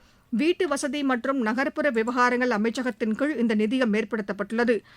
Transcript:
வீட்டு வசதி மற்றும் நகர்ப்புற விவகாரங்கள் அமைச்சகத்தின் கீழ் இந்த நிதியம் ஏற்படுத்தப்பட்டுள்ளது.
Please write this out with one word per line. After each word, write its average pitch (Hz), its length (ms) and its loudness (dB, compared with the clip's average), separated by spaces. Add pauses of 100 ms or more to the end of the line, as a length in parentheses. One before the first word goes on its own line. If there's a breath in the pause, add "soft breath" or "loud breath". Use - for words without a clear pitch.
(280 soft breath)
வீட்டு 311 400 0
வசதி 285 340 -2
மற்றும் 269 360 0
நகர்ப்புற 269 520 0
விவகாரங்கள் 247 600 2
அமைச்சகத்தின் 226 640 -2
கீழ் 277 240 -2
இந்த 226 160 2
நிதியம் 220 380 2
ஏற்படுத்தப்பட்டுள்ளது. 214 880 -2 (160 loud breath)